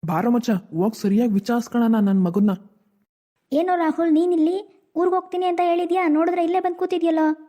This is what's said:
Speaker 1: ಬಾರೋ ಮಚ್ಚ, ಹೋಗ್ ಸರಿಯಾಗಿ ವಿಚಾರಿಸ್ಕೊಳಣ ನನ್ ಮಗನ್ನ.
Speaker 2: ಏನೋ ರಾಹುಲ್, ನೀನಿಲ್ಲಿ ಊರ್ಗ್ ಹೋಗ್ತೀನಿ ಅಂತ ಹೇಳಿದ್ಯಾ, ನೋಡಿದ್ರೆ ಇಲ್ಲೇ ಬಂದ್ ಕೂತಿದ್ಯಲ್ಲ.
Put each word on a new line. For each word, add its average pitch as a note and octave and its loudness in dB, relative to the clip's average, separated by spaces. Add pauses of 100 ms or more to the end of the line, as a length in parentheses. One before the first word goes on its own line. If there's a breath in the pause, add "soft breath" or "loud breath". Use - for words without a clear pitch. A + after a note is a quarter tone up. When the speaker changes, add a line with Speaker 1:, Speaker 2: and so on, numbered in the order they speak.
Speaker 1:
ಬಾರೋ F3+ 0
ಮಚ್ಚ, A#3+ 0
ಹೋಗ್ F#3+ -2
ಸರಿಯಾಗಿ G#3 0
ವಿಚಾರಿಸ್ಕೊಳಣ A3+ 0
ನನ್ G3 2
ಮಗನ್ನ. G3 2 (1000)
Speaker 2:
ಏನೋ F4 0
ರಾಹುಲ್, E4 0
ನೀನಿಲ್ಲಿ F4 0 (100)
ಊರ್ಗ್ F4+ 0
ಹೋಗ್ತೀನಿ F4+ -4
ಅಂತ F4 -2
ಹೇಳಿದ್ಯಾ, F4 0
ನೋಡಿದ್ರೆ E4+ 2
ಇಲ್ಲೇ F4 0
ಬಂದ್ F4+ -4
ಕೂತಿದ್ಯಲ್ಲ. E4+ -2 (300)